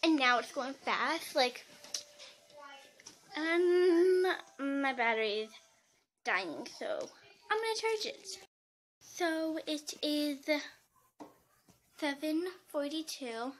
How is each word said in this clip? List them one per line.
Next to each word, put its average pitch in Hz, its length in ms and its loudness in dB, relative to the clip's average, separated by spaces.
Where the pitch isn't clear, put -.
And 320 140 6
now 247 240 4
it's - 100 -10
going 269 240 -6
fast. 247 640 -2
Like, 247 280 0
and 359 920 6
my 277 340 0
battery 220 500 0
is 220 80 -10
dying, 240 420 -2
so - 320 -6
I'm 427 100 0
gonna 440 220 -2
charge 440 260 -2
it. - 200 -10
So 320 680 -2
it 302 380 -6
is 294 360 0
seven 311 460 -2
forty-two. 285 920 -6